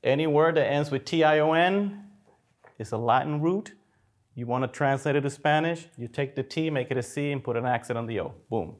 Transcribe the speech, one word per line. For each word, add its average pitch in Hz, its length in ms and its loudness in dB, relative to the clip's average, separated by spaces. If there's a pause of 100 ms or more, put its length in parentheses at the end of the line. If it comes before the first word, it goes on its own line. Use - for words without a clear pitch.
Any 143 260 2
word 156 280 4
that 143 100 4
ends 147 260 0
with 135 120 -2
T 160 220 2
I 156 140 6
O 156 120 2
N 190 540 0 (760)
is 110 140 -6
a 110 40 -2
Latin 131 440 0
root. 185 320 -2 (600)
You 120 140 -10
want 127 160 0
to 123 60 -2
translate 139 480 0
it 143 40 2
to 139 80 -4
Spanish, 156 580 0 (100)
you 120 100 -10
take 135 280 -6
the 135 80 -4
T, 160 260 -2
make 135 200 -2
it 135 60 -2
a 123 80 0
C, 143 300 -4
and 135 100 -6
put 117 140 -2
an 120 80 -2
accent 120 340 -2
on 117 80 -4
the 107 140 -2
O. 80 120 -6 (160)
Boom. 104 300 -4